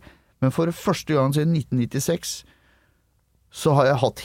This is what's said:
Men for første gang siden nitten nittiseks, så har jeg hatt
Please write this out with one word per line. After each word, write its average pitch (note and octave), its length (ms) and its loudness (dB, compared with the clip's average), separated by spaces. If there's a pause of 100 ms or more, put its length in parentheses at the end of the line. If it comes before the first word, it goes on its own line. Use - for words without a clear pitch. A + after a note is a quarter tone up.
(420)
Men C3 100 2
for E3 140 0 (100)
første - 380 -2
gang C3+ 180 2
siden D3+ 220 0
nitten C3+ 260 -2
nittiseks, - 640 -4 (1120)
så - 240 0
har C3 80 6
jeg C3+ 160 2
hatt A#2+ 220 0